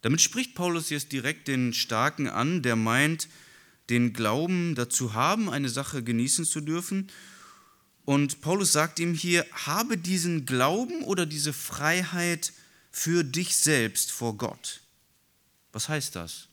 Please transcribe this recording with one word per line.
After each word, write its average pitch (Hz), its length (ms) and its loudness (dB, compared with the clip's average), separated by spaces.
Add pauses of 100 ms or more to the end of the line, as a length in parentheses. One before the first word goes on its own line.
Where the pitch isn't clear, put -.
Damit 139 200 2
spricht 247 340 0
Paulus 170 340 -2
jetzt 147 220 -4
direkt 135 380 -4
den 127 240 2
Starken 131 560 0
an, 156 320 0
der 120 160 2
meint, 131 500 2 (600)
den 120 240 4
Glauben 160 640 2
dazu 123 380 -2
haben, 180 360 2
eine 139 180 -2
Sache 135 340 -4
genießen 120 440 0
zu 156 160 -2
dürfen. 180 500 -4 (960)
Und 139 340 2
Paulus 180 320 2
sagt 156 280 2
ihm 170 140 0
hier, 170 380 2
„Habe 185 460 -2
diesen 170 480 0
Glauben 175 580 2
oder 180 220 0
diese 151 260 -4
Freiheit 170 1040 -2 (380)
für 170 340 0
dich 151 320 -2
selbst 127 540 2
vor 113 260 -4
Gott.“ - 440 -8 (920)
Was 107 160 -6
heißt 151 260 -4
das? 85 380 -10